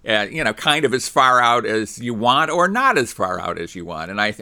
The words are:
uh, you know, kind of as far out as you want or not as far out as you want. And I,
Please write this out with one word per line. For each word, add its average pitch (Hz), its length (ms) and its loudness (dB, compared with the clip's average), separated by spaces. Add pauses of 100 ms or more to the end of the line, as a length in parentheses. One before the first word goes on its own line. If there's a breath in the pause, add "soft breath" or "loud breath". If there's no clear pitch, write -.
uh, 107 220 2
you 160 140 -4
know, 110 100 0
kind 151 320 0
of 117 80 0
as 127 140 -2
far 127 320 4
out 120 280 2
as 110 320 -2
you 120 160 -6
want 123 340 2
or 175 180 2
not 247 300 2
as 123 160 0
far 92 260 -2
out 87 200 -4
as 85 160 -10
you 87 100 -10
want. 82 240 -10
And 101 100 -6
I, 107 220 0